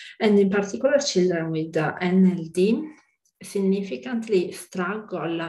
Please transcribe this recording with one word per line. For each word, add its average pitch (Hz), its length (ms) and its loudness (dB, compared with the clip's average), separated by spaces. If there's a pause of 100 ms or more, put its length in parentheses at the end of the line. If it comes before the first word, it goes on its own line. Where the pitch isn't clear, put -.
(200)
And 208 180 6
in 196 120 4
particular, 240 480 0
children 175 520 0
with, 160 280 -4
uh, 151 240 0
N 180 360 4
L 160 140 -6
D 233 340 2 (560)
significantly 202 1080 -2
struggle 180 960 -6